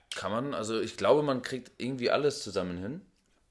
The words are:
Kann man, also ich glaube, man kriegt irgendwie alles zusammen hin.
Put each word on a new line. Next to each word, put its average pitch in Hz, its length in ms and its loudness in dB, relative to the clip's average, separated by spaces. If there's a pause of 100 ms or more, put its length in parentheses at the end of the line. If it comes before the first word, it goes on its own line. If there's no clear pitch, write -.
(140)
Kann 95 160 -4
man, 123 240 -2
also 110 260 -2
ich 110 160 -4
glaube, 131 260 6
man 135 200 0
kriegt - 360 -8
irgendwie 123 320 -2
alles 139 320 2
zusammen 90 360 -2
hin. 123 220 -8 (500)